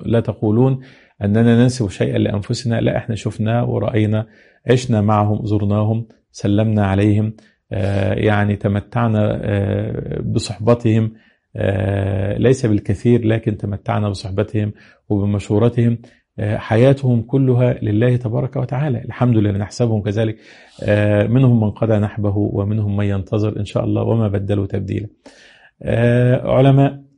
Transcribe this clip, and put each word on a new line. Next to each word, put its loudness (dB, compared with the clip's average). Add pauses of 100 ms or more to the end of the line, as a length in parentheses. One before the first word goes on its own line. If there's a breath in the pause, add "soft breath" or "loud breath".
لا 2
تقولون 0 (440 loud breath)
أننا 4
ننسب 0
شيئا -4
لأنفسنا. -2
لا، 0
إحنا -6
شفنا -2
ورأينا، 0 (440 soft breath)
عشنا 2
معهم، 0
زرناهم، 0 (240 soft breath)
سلمنا 0
عليهم، 2 (380 soft breath)
آه، -2
يعني 0
تمتعنا، -2
آه، -4
بصحبتهم، 0 (420 soft breath)
آه، -2
ليس 2
بالكثير 0
لكن 0
تمتعنا -4
بصحبتهم -4 (360 soft breath)
وبمشورتهم. 0 (420 loud breath)
آه، -4
حياتهم 2
كلها 0
لله 2
تبارك -4
وتعالى، -4
الحمد 0
لله، 2
نحسبهم -2
كذلك. -2 (460 loud breath)
آه، 2
منهم 4
من 0
قضى 0
نحبه -2
ومنهم -2
من -2
ينتظر -2
إن -6
شاء -4
الله -2
وما 2
بدلوا -2
تبديلا. -6 (760 loud breath)
آه، 2
علماء، 4 (160)